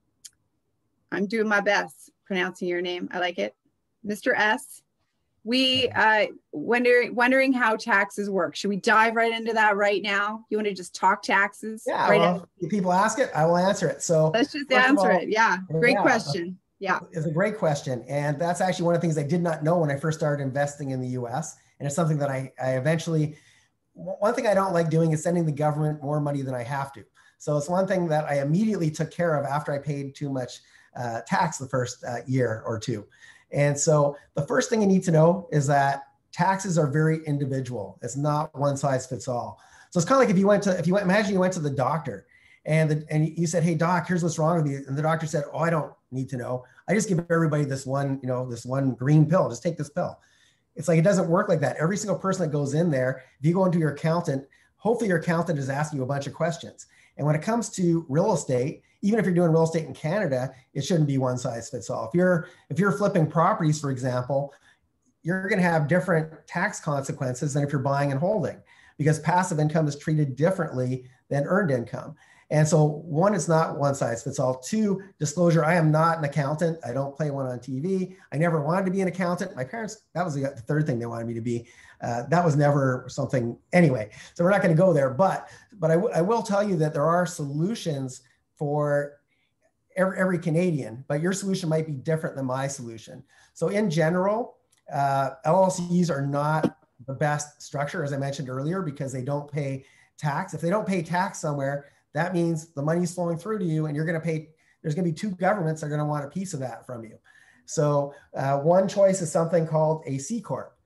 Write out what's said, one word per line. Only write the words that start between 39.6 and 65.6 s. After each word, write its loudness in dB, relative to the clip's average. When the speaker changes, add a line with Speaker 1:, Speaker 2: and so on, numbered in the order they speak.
Speaker 2:
So -2
it's 0
kinda 4
like 6
if 4
you 4
went 4
to, 0
if -4
you 2
went, 2
imagine 2
you 2
went 2
to -6
the -2
doctor -4
and 2
the, -2
and 2
you 0
said, 0
"Hey, 2
doc, 0
here's 0
what's -2
wrong 2
with 0
you." -6
And -6
the -4
doctor 0
said, -4
"Oh, -6
I 2
don't -2
need -6
to -6
know. -6
I 2
just 0
give 0
everybody 2
this -4
one, -2
you -4
know, -2
this -10
one 0
green 6
pill. 2
Just -8
take -4
this -8
pill." -6
It's -8
like, 4
it 6
doesn't 4
work 4
like 2
that. -2
Every 0
single -2
person -2
that 0
goes -2
in 2
there, -2
if -2
you 4
go 2
into 2
your 2
accountant, -2
hopefully 0
your 2
accountant 0
is -4
asking -4
you -2
a -2
bunch -4
of -10
questions. -6
And -2
when 4
it 0
comes -2
to 2
real 2
estate, -2
even 2
if 0
you're 2
doing 4
real 6
estate 0
in -12
Canada, -2
it -4
shouldn't 2
be 0
one 0
size -8
fits -10
all. -6
If -8
you're, 2
if -2
you're 4
flipping 2
properties, 2
for -4
example, -2
you're -2
gonna 2